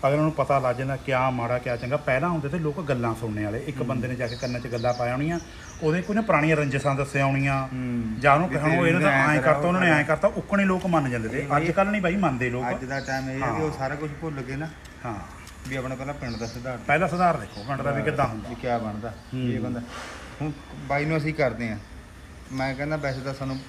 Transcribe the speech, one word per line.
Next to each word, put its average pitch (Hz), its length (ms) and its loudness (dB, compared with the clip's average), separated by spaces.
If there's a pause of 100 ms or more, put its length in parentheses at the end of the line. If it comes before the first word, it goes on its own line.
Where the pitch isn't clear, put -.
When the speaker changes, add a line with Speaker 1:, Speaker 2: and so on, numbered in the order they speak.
Speaker 1:
ਅਗਰ 143 80 4
ਉਹਨੂੰ 156 160 2
ਪਤਾ 139 260 2
ਲੱਗ 127 180 2
ਜਾਂਦਾ 135 200 -4
ਕਿਆ 131 340 2
ਮਾੜਾ, 123 280 0
ਕਿਆ 123 180 -4
ਚੰਗਾ। 123 200 -2
ਪਹਿਲਾਂ 143 320 2
ਹੁੰਦੇ 156 200 0
ਤੇ 160 100 -2
ਲੋਕ 151 300 -2
ਗੱਲਾਂ 120 260 0
ਸੁਣਨੇ 110 300 -4
ਵਾਲੇ, 107 220 -4
ਇੱਕ 139 120 -6
Speaker 2:
ਹੂੰ। 120 80 -2
Speaker 1:
ਬੰਦੇ 123 220 -2
ਨੇ 127 60 -4
ਜਾ 123 120 -2
ਕੇ 117 100 -6
ਕੰਨਾਂ 123 240 -4
'ਚ 123 60 -8
ਗੱਲਾਂ 120 280 0
ਪਾਇਆ 120 180 0
ਹੋਣੀਆਂ, 151 260 -2 (440)
ਉਹਦੇ 165 200 2
ਕੋਈ 202 140 0
ਨਾ 226 60 2
ਪੁਰਾਣੀਆਂ 160 340 6
ਰੰਜਿਸ਼ਾਂ 139 380 2
ਦੱਸਿਆ 139 300 0
ਹੋਣੀਆਂ, 135 440 2
Speaker 2:
ਹੂੰ। 120 520 -2
Speaker 1:
ਜਾਂ 139 140 8
ਉਹਨੂੰ 170 140 4
Speaker 2:
ਵੀ 135 80 0
Speaker 1:
ਕਹਿਣਾ, 160 240 4
"ਉਹ 170 60 4
ਇਹਨੇ 165 140 6
ਤਾਂ 147 100 6
Speaker 2:
ਤੈਨੂੰ 135 200 6
Speaker 1:
ਐਂ - 60 4
Speaker 2:
ਐਂ - 60 2
Speaker 1:
ਕਰਤਾ, 151 260 4
ਉਹਨਾਂ 180 120 4
ਨੇ 180 60 4
ਐਂ 160 80 6
Speaker 2:
ਕਰਾ 147 80 4
Speaker 1:
ਕਰਤਾ", 156 260 2
ਉੱਕਣੇ 196 360 0
ਲੋਕ 185 220 2
ਮੰਨ 156 240 2
ਜਾਂਦੇ 113 180 -2
ਤੇ। 120 100 -2
Speaker 2:
ਇਹ 143 180 0
Speaker 1:
ਅੱਜ 165 140 2
ਕੱਲ੍ਹ 196 200 4
ਨਹੀਂ 208 120 0
ਬਾਈ 175 140 2
ਮੰਨਦੇ 131 340 2
ਲੋਕ। 123 200 -2
Speaker 2:
ਅੱਜ 127 140 -4
ਦਾ 135 160 -4
ਟਾਈਮ 135 300 -4
ਇਹ 135 120 -4
ਆ 123 100 0
ਵੀ 131 100 0
ਉਹ 156 80 0
Speaker 1:
ਹਾਂ। - 80 -8
Speaker 2:
ਸਾਰਾ 143 160 -2
ਕੁਝ 151 160 -6 (100)
ਭੁੱਲ 151 220 -6
ਗਏ 131 140 -6
ਨਾ। 156 120 -6 (360)
Speaker 1:
ਹਾਂ। 117 100 -6 (540)
Speaker 2:
ਵੀ 135 80 -6
ਆਪਣਾ 131 180 -4
ਪਹਿਲਾਂ 135 200 -8
ਪਿੰਡ 120 220 -6
ਦਾ 113 100 -6
ਸੁਧਾਰ। 123 400 -8
Speaker 1:
ਪਹਿਲਾਂ 160 220 4
ਸੁਧਾਰ 175 280 4
ਦੇਖੋ - 320 -8
ਪਿੰਡ 139 140 -4
ਦਾ 143 80 0
ਵੀ 143 100 0
Speaker 2:
ਬਸ, 131 40 0
Speaker 1:
ਕਿੱਦਾਂ 139 220 2
ਹੁੰਦਾ। 110 220 -6
Speaker 2:
ਵੀ 120 60 -8
ਕਿਆ 120 240 0
ਬਣਦਾ। 107 300 -4
Speaker 1:
ਹੂੰ। 127 320 -8
Speaker 2:
ਇਹ 120 200 0
ਬੰਦਾ, 120 200 -4 (600)
ਹੁਣ 151 80 -2 (240)
ਬਾਈ 143 300 -2
ਨੂੰ 160 120 0
ਅਸੀਂ 156 180 -2
ਕਰਦੇ 120 340 0
ਹਾਂ, 104 100 -4 (720)
ਮੈਂ 131 220 -2
ਕਹਿੰਦਾ 147 220 -4
ਵੈਸੇ 139 240 -4
ਤਾਂ 135 140 -6
ਸਾਨੂੰ 135 240 -4 (100)